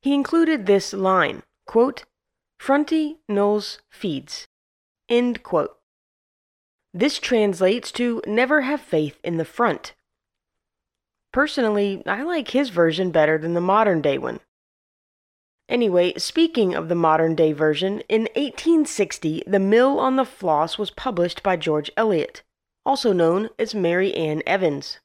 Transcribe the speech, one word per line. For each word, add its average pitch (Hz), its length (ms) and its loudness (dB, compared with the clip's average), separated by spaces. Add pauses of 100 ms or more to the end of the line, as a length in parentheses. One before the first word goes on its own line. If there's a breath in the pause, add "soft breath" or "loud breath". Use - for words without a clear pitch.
He 277 120 0
included 302 520 0
this 196 260 2
line, 190 500 0 (240)
quote, 254 380 0 (560)
"Fronti 302 580 0 (100)
nulls 202 520 -2 (100)
fides," - 560 -8 (640)
end 240 340 0
quote. - 340 -4 (1200)
This 240 240 0
translates 208 760 0
to 240 320 -2
"never 254 380 2
have 277 180 -4
faith 151 440 -2
in 170 120 -4
the 160 80 -2
front." - 480 -4 (1400)
Personally, 214 760 0
I 202 160 -4
like 320 280 -6
his 262 200 0
version 170 400 2
better 156 260 4
than 160 160 -4
the 170 80 0
modern 190 400 2
day 143 160 0
one. 120 220 -6 (1300)
Anyway, 185 480 2
speaking 320 560 0
of 165 160 -4
the 175 60 0
modern 160 400 2
day 156 180 2
version, 156 560 0
in 220 280 0
eighteen 302 500 0
sixty, 165 580 -4
The 196 140 0
Mill 233 400 4
on 262 160 0
the 262 100 2
Floss 165 540 -2
was 208 140 -6
published 175 500 -4
by 185 140 0
George 151 400 -2
Eliot, 208 480 -2 (420)
also 262 260 0
known 180 460 2
as 220 160 -4
Mary 180 400 0
Ann 156 320 -2
Evans. 160 580 -2